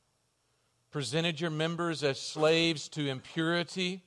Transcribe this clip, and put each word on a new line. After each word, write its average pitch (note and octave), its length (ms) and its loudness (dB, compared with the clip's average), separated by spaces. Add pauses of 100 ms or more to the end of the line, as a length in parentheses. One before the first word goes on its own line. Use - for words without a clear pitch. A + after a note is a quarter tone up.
(880)
presented D3+ 500 -2
your E3 120 -2
members D#3+ 520 -2
as C3+ 160 2
slaves D#3+ 720 2
to D3 180 -2
impurity E3+ 1000 -2